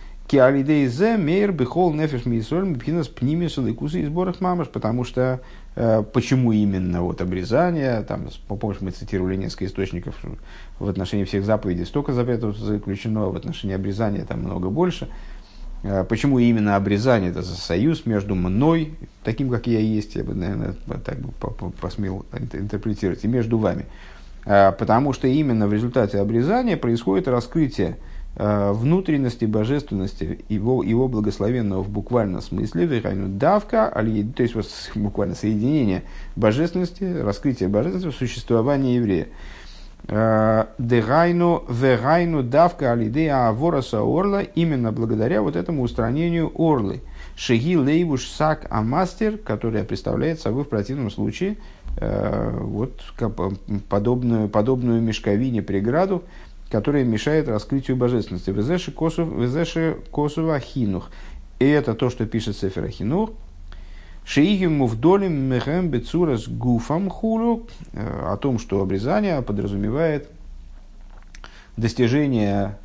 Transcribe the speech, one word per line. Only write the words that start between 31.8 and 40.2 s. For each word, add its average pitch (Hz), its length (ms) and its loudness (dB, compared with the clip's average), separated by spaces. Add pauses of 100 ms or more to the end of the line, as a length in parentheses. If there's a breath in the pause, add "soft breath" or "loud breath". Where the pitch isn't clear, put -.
в 101 60 -6
буквальном 104 520 0
смысле, 113 440 -2
вехайну 98 420 -2
давка, 196 600 2
али-, 110 340 0
то 117 180 -4
есть 117 140 0
вот 107 100 -2
с-, - 300 -14
буквально 101 400 -2
соединение 107 680 0 (340 loud breath)
божественности, 170 640 2
раскрытие 127 640 0
божественности 156 480 0
в - 20 -14
существовании 123 800 2
еврея. 101 320 2 (800 loud breath)
Э, 110 600 4 (120)